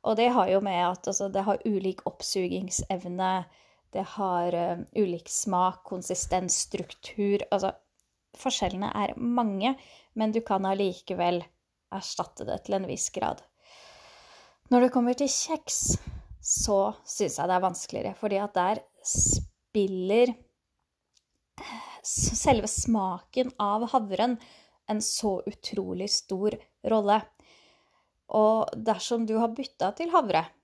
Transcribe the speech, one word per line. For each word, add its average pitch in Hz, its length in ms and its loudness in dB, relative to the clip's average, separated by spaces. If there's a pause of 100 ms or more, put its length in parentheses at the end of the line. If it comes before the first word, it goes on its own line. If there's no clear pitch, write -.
Og 220 120 2
det 233 160 6
har 208 160 4
jo 190 160 6
med 190 160 0
at, 180 280 0
altså, 196 200 -2
det 190 160 0
har 202 200 0
ulik 190 420 -2
oppsugingsevne, 185 1300 -4 (600)
det 190 120 -4 (100)
har, 180 400 0
eh, 175 240 0 (180)
ulik 175 320 0
smak, 185 560 0
konsistens, 180 720 -2 (120)
struktur, 202 840 -2
altså, 190 220 0 (680)
forskjellene 196 560 -2
er 208 220 -2
mange, 240 580 0 (400)
men 220 180 0
du 226 80 2
kan 190 260 0
allikevel 180 760 0 (520)
erstatte - 500 -8
det - 200 -4
til 202 140 -2
en 190 100 -4
viss - 260 -6
grad. - 280 -4 (1300)
Når 247 160 6
det 254 80 2
kommer 247 240 2
til 277 160 0
kjeks, - 640 -2 (480)
så 208 480 2 (160)
synes - 300 -2
jeg 165 100 0
det 185 80 4
er 180 80 2
vanskeligere, - 540 -4
fordi 202 240 0
at 208 140 -4
der 190 260 2 (240)
spiller 196 1300 2 (1700)
s-, - 340 -2
selve 226 320 2
smaken 220 960 -2
av 214 320 0
havren 220 420 2 (520)
en 214 160 -2
så 196 340 -2 (100)
utrolig 190 640 -6
stor 202 440 0 (320)
rolle. 214 300 6 (1160)
Og 220 400 4
dersom 220 520 -2
du 220 120 0
har 226 160 0
byttet - 460 -4
til 330 100 -2
havre 202 320 4 (200)